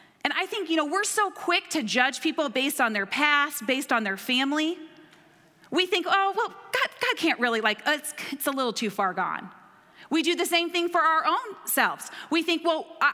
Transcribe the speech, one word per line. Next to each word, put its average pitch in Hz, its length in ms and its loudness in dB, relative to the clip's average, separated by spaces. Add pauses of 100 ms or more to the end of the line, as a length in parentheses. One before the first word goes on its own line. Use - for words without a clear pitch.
(260)
And 285 100 0
I 359 120 0
think, 381 240 -4
you 330 40 2
know, 302 100 2
we're 359 180 0
so 415 260 2
quick 359 400 0
to 302 140 0
judge 247 360 2
people 302 300 0
based 269 320 0
on 233 120 2
their 202 120 0
past, 285 640 0
based 262 260 0
on 226 100 2
their 196 140 -2
family. 285 580 0 (920)
We 359 160 0
think, 359 240 -2
"Oh, 392 260 4
well, 440 120 0
God, - 420 -4 (100)
God 480 180 0
can't 311 220 0
really, 233 220 2
like, 214 240 0
it's, 294 260 0 (200)
it's 285 160 -8
a 285 40 2
little 262 220 -2
too 220 160 -2
far 185 240 0
gone." 175 380 -4 (580)
We 320 140 2
do 339 120 2
the 349 120 0
same 339 240 0
thing 349 180 0
for 349 100 2
our 320 280 4
own 415 280 -2 (100)
selves. 190 440 0 (220)
We 330 100 2
think, 330 240 -2
"Well, 320 220 0 (120)
I, 277 140 4